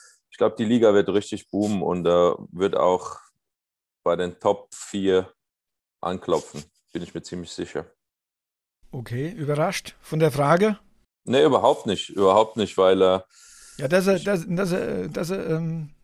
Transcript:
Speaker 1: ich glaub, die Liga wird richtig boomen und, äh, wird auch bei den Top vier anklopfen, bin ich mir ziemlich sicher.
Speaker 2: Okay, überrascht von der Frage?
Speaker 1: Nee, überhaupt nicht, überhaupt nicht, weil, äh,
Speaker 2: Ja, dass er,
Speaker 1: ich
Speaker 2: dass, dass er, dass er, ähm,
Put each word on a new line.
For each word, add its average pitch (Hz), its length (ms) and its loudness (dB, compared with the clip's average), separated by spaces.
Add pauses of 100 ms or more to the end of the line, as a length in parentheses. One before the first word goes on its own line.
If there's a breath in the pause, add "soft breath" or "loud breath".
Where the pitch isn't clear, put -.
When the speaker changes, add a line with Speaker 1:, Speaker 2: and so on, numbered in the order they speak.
(300 loud breath)
Speaker 1:
ich - 60 -20
glaub, 110 200 0
die 117 100 -2
Liga 110 280 4
wird 101 140 2
richtig 101 420 -6
boomen 104 320 -2
und, 87 240 -4
äh, 87 280 2 (180)
wird 92 240 -4
auch 90 400 0 (880)
bei 87 100 0
den 87 240 -6
Top - 340 -4
vier 95 600 -2 (680)
anklopfen, 85 640 -6 (300)
bin - 100 -10
ich - 120 -16
mir 82 80 -10
ziemlich 87 280 -14
sicher. - 360 -10 (1040)
Speaker 2:
Okay, 131 380 -8
überrascht 151 680 -6
von 156 200 -6
der 160 100 4
Frage? 170 480 2 (460)
Speaker 1:
Nee, 131 200 4
überhaupt 123 420 4
nicht, 95 240 -4
überhaupt 98 460 4
nicht, 104 200 -2
weil, 95 240 4
äh, 92 200 4 (580 loud breath)
Speaker 2:
Ja, 143 100 -6
dass 185 180 2
er, 196 100 2
Speaker 1:
ich 160 80 -6
Speaker 2:
dass, 196 220 -2
dass 180 260 -4
er, - 360 -4
dass 160 220 -8
er, - 200 -8
ähm, 160 400 -6 (140)